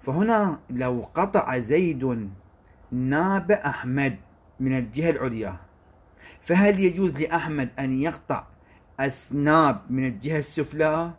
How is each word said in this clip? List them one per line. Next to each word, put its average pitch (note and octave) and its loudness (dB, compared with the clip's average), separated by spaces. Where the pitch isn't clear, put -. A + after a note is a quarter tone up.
فهنا G3 0
لو B2 -2
قطع C#3+ 0
زيد B2+ 0
ناب E3 0
أحمد C3+ 0
من C3 0
الجهة B2+ -2
العليا، A2+ -4
فهل F#3+ 4
يجوز F3+ 2
لأحمد D3+ -2
أن C3+ -2
يقطع C#3 -4
أسناب C#3 2
من C3 0
الجهة B2+ -4
السفلى؟ D#3 -2